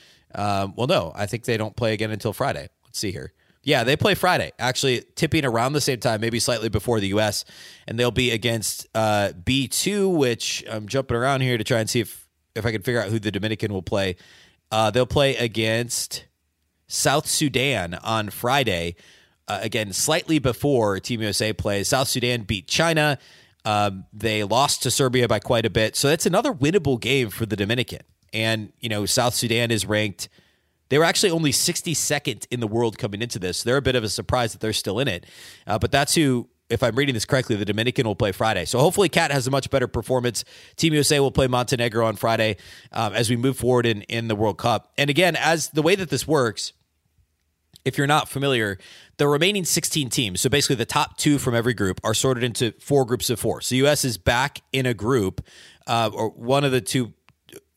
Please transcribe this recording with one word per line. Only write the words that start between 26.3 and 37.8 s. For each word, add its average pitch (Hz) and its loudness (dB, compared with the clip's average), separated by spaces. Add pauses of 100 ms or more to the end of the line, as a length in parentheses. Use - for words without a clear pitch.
winnable 143 2
game 123 0
for 113 -6
the 104 -2
Dominican. 104 -2 (320)
And, 110 -2
you 113 -6
know, 104 -2
South 120 2
Sudan 117 0
is 104 0
ranked – 104 -2 (640)
they 139 4
were 165 6
actually 180 2
only 160 0
sixty-second - -2
in 123 -4
the 113 -2
world 113 0
coming 101 -4
into 117 -6
this. 90 -4
They're 120 2
a 143 0
bit 127 2
of 120 0
a 107 -2
surprise 117 -2
that - -16
they're 110 -2
still 101 -2
in 139 0
it. 87 -4 (400)
Uh, 104 -2
but 101 -2
that's 139 2
who, 131 2 (200)
if 117 0
I'm 113 2
reading 135 0
this 107 -2
correctly, 127 0
the 101 -2
Dominican 113 0